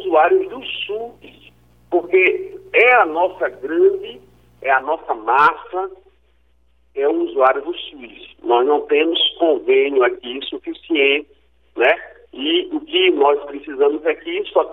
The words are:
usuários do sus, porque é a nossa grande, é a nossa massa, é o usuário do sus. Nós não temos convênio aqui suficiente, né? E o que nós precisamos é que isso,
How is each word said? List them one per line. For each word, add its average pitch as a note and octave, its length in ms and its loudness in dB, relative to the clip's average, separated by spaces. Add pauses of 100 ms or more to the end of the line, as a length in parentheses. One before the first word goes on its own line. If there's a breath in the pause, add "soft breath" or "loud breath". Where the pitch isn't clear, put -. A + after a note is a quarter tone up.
usuários F3 480 2
do B3+ 140 -14
sus, - 880 -12 (380)
porque - 680 0 (140)
é B3 220 4
a G#3 100 4
nossa D#3+ 440 -2
grande, F#3+ 720 -2 (400)
é C3 100 -2
a C3 100 2
nossa C#3+ 340 -6
massa, D3+ 760 0 (1040)
é C#3 140 0
o E3+ 160 0
usuário C3+ 400 2
do E3 100 -6
sus. - 720 -18
Nós B2+ 240 2
não D3 140 2
temos E3 360 0 (220)
convênio C3+ 640 2
aqui B2 420 -4
suficiente, C#3+ 840 -2 (480)
né? B2 200 2 (380)
E - 400 -4
o D4+ 80 -4
que F3+ 300 0
nós C#3+ 340 2
precisamos C#3+ 600 -2
é D#3 80 0
que - 160 -14 (100)
isso, - 140 -8 (200)